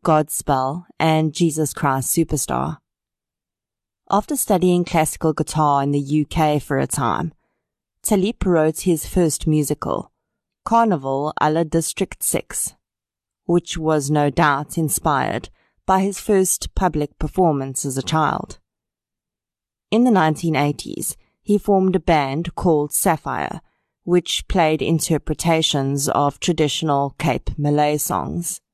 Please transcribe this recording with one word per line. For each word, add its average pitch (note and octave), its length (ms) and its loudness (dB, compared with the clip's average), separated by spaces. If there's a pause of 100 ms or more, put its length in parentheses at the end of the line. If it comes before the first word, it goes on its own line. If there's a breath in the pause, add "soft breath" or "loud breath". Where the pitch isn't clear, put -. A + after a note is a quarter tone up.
Godspell, D3+ 800 0 (120)
and D#3 360 2
Jesus D#3 400 0
Christ C3+ 420 -2
Superstar. D3 640 -2 (1300)
After G#3+ 240 0
studying F3+ 500 2
classical D#3+ 480 0
guitar D3 500 0
in C#3+ 80 -2
the C#3+ 80 0
U D3 260 0
K D3+ 320 0
for C#3 220 -2
a C3+ 80 0
time, C3 460 -2 (680)
Talib G3+ 440 0
wrote D#3+ 360 2
his E3 240 0
first E3+ 400 0
musical, - 680 -2 (540)
Carnival D3+ 760 0
à D#3 140 2
la E3 100 2
District - 600 -4
six, - 520 -6 (720)
which E3+ 320 -2
was D#3 320 0
no D3 200 2
doubt D3 480 0
inspired C#3+ 720 -2 (360)
by F#3+ 140 2
his F#3+ 200 -2
first - 540 0
public D3+ 460 -2
performance C#3 680 0
as C3 120 -4
a C3+ 60 -4
child. - 560 -2 (1300)
In A#3 140 4
the B3 60 4
nineteen D#3+ 440 2
eighties, - 640 -4 (240)
he G#3 160 2
formed F#3+ 380 2
a F3+ 40 2
band D#3 560 0
called D3+ 380 2
Sapphire, C3+ 680 -2 (420)
which - 440 0
played D#3+ 340 2
interpretations D3 1300 0
of C#3+ 300 0
traditional D3 800 0
Cape C3 400 -2
Malay D3 380 2
songs. D3 640 -6 (140)